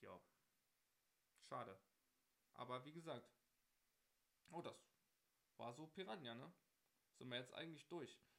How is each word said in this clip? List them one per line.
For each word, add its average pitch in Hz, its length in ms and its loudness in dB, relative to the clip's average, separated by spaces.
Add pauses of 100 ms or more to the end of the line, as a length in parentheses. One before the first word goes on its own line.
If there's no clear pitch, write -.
ja. 92 180 -4 (1300)
Schade. 110 280 2 (800)
Aber 127 300 2
wie 147 80 -6
gesagt, 160 360 0 (1200)
oh, 165 120 0
das - 140 0 (800)
war 113 160 2
so 147 140 -4
Piranha, 180 480 2
ne? 143 180 -4 (640)
Sind 127 140 -2
wir 123 80 6
jetzt 131 160 -2
eigentlich 160 340 -2
durch. 165 300 0 (200)